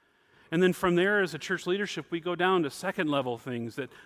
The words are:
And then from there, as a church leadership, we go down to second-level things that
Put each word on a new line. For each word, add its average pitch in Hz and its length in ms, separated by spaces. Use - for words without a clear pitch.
And 165 100
then 185 120
from 175 240
there, 202 240
as 175 140
a - 40
church 175 260
leadership, 180 460
we 170 80
go 175 160
down 180 300
to 139 60
second-level 143 680
things 120 380
that 127 140